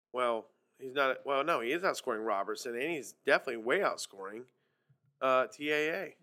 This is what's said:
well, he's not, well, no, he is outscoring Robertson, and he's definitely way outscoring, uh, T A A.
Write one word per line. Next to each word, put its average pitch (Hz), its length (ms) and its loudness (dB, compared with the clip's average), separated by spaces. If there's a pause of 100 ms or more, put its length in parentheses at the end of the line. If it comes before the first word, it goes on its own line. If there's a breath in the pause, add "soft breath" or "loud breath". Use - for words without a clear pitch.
(120)
well, 120 340 0 (360)
he's 131 120 -10
not, 135 300 2
well, 139 200 2
no, 156 160 2
he 117 100 -2
is 170 120 -2
outscoring 120 440 -2
Robertson, 107 480 -2
and 135 160 -2
he's 143 240 -8 (100)
definitely 135 380 2
way 131 180 2
outscoring, 104 600 -4 (800)
uh, 131 260 4
T 147 240 -4
A 151 240 2
A. 190 280 -8